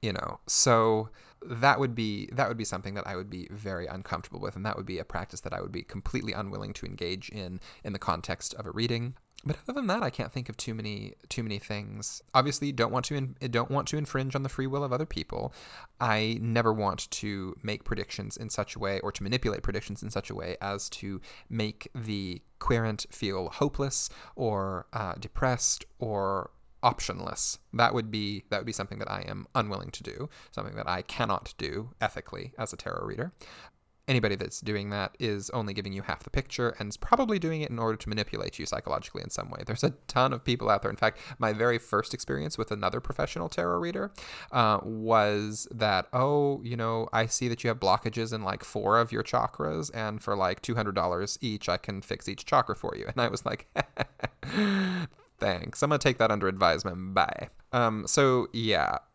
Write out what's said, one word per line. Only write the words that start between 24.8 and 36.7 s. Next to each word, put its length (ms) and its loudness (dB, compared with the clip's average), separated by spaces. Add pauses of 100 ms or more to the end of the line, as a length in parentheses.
uh, 260 -4
depressed 680 0 (120)
or 540 0 (320)
optionless. 720 0 (140)
That 220 4
would 180 -2
be, 380 -4
that 80 0
would 80 -4
be 60 -6
something 280 -6
that 100 -6
I 160 -6
am 300 -8
unwilling 340 -2
to 140 -12
do, 240 -8 (240)
something 240 -8
that 120 -4
I 140 -2
cannot 560 -2
do 320 -4 (100)
ethically 580 -6
as 140 -4
a 40 -10
tarot 280 -6
reader. 280 -6 (760)
Anybody 260 4
that's 260 -6
doing 300 -2
that 300 -2
is 300 -2
only 220 -2
giving 200 -4
you 100 -6
half 220 -4
the 40 -10
picture 420 0 (100)